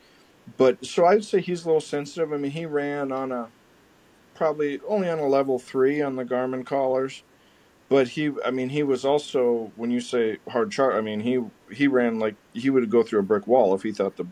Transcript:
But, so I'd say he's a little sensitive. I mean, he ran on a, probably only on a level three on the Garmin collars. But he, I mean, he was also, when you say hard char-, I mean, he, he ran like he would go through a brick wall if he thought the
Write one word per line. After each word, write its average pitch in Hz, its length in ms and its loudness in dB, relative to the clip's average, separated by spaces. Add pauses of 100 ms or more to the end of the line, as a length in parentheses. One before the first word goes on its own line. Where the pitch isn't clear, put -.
(580)
But, 131 280 4
so 175 220 2
I'd 208 180 4
say 190 160 0
he's 175 220 -6
a - 20 -10
little 160 160 2
sensitive. 151 500 -6
I 147 60 -4
mean, 143 140 -4
he 165 160 -8
ran 143 440 -4
on 131 200 -6
a, 120 160 -6 (880)
probably 151 520 -2
only 196 220 0
on 165 80 -2
a 147 100 0
level 135 300 2
three 135 440 2
on 135 160 -2
the 127 60 -4
Garmin 127 400 -2
collars. 131 600 -2 (680)
But 131 200 4
he, 151 220 -2 (140)
I 123 60 0
mean, 127 180 -2
he 147 140 -2
was 131 220 0
also, 123 680 0
when 117 140 -6
you 123 100 0
say 117 380 -2 (100)
hard 113 240 -2
char-, 131 240 2
I 110 60 0
mean, 107 180 -4
he, 123 240 0 (280)
he 139 160 0
ran 120 320 2
like 110 160 -2 (180)
he 123 160 -2
would 127 220 2
go 117 100 6
through 110 200 2
a - 20 4
brick 104 240 0
wall 110 260 4
if 98 80 -2
he 110 100 -4
thought 98 260 -4
the 90 140 -8